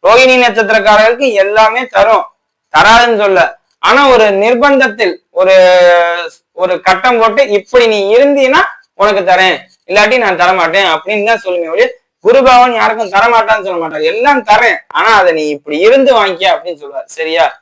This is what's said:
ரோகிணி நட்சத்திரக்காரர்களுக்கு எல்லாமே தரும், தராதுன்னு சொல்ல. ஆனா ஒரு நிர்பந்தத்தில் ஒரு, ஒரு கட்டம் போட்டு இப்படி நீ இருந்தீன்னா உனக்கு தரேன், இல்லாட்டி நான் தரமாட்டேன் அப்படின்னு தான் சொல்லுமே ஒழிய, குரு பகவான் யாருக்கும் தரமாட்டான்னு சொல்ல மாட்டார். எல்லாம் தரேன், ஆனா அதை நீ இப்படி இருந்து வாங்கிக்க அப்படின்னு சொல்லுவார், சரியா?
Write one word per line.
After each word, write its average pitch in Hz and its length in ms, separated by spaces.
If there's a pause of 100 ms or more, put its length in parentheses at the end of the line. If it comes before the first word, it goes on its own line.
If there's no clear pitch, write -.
ரோகிணி 254 400
நட்சத்திரக்காரர்களுக்கு 220 880
எல்லாமே 220 540
தரும், 208 380 (500)
தராதுன்னு 226 440
சொல்ல. 196 220 (380)
ஆனா 262 300
ஒரு 247 160
நிர்பந்தத்தில் 220 920 (160)
ஒரு, 185 260 (960)
ஒரு 180 280
கட்டம் 240 400
போட்டு 220 280
இப்படி 208 380
நீ 214 140 (140)
இருந்தீன்னா 277 480 (320)
உனக்கு 202 280 (100)
தரேன், 185 240 (300)
இல்லாட்டி 208 320
நான் 190 240
தரமாட்டேன் 180 520
அப்படின்னு 202 360
தான் 220 140
சொல்லுமே 175 260
ஒழிய, 214 180 (320)
குரு 254 220
பகவான் 247 320
யாருக்கும் 220 380
தரமாட்டான்னு 220 560
சொல்ல 180 100
மாட்டார். 160 340
எல்லாம் 247 320
தரேன், 220 420
ஆனா 208 280
அதை 185 180
நீ 156 160
இப்படி 147 300
இருந்து 254 360
வாங்கிக்க 196 300 (100)
அப்படின்னு 156 300
சொல்லுவார், 196 240 (100)
சரியா? 160 280 (160)